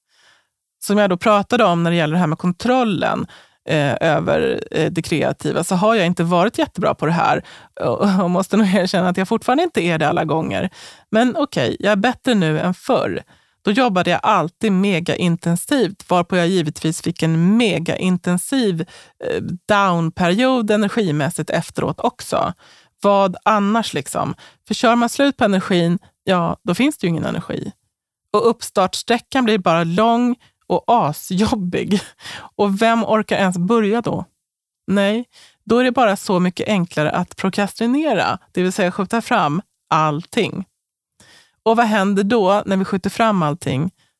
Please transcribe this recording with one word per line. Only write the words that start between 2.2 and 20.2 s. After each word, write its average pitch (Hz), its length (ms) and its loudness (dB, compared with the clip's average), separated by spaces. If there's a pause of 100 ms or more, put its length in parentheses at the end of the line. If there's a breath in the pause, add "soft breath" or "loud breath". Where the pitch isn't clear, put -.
med 156 100 -2
kontrollen, 208 920 -2 (420 loud breath)
eh, 143 320 0
över, 160 720 0
eh, 160 200 -2
det 165 100 -4
kreativa, 151 640 -2
så 185 120 -2
har 214 200 2
jag 196 100 2
inte 175 180 0
varit 180 340 0
jättebra - 360 -2
på - 120 -6
det 156 60 0
här 165 320 0 (380 loud breath)
och, 190 420 0
och 175 60 0
måste 185 280 0
nog 214 100 4
erkänna 185 420 0
att 175 80 -2
jag 190 100 -2
fortfarande 247 360 0
inte 330 180 -2
är 165 160 0
det 151 120 2
alla 160 160 -2
gånger. 160 440 -2 (420 loud breath)
Men 226 260 2
okej, 156 420 -2
jag 202 120 2
är 214 40 4
bättre 240 400 0
nu 160 240 2
än 180 140 -2
förr. - 500 -2 (380 soft breath)
Då 208 100 0
jobbade 190 400 2
jag 165 120 0
alltid 196 480 0
megaintensivt, 180 1400 0
varpå 180 280 0
jag 170 100 2
givetvis 160 540 -2
fick - 220 -6
en 165 340 2
megaintensiv, 180 1200 0 (440 loud breath)
eh, - 160 -4 (260)
downperiod 202 1040 0